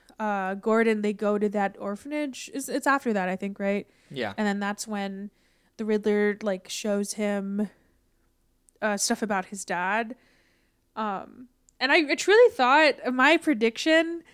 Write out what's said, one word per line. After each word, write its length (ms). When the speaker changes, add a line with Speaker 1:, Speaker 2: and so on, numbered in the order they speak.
Speaker 1:
uh, 360
Gordon, 480
they 100
go 260
to 120
that 280
orphanage. 720
It's, 160
it's 180
after 260
that, 160
I 80
think, 220
right? 280
Speaker 2:
Yeah. 260
Speaker 1:
And 100
then 140
that's 260
when 440
the 60
Riddler, 580
like, 260
shows 460
him, 560
uh, 160
stuff 240
about 240
his 180
dad. 500
Um, 540
and 100
I, 200
I 40
truly 380
thought 640
my 240
prediction 840